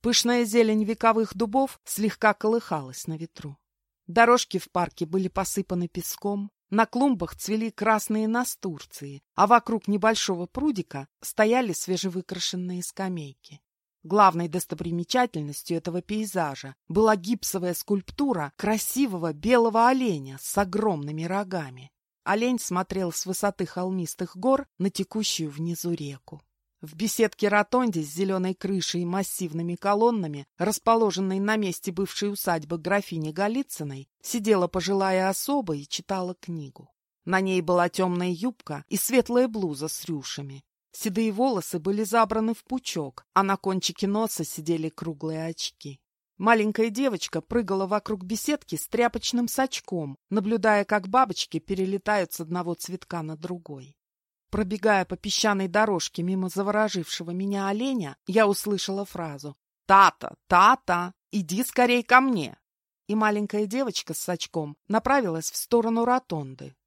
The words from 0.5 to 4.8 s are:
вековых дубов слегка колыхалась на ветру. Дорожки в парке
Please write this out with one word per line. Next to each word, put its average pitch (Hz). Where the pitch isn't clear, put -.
вековых 220
дубов 233
слегка 214
колыхалась 175
на 160
ветру. 156
Дорожки 233
в -
парке 175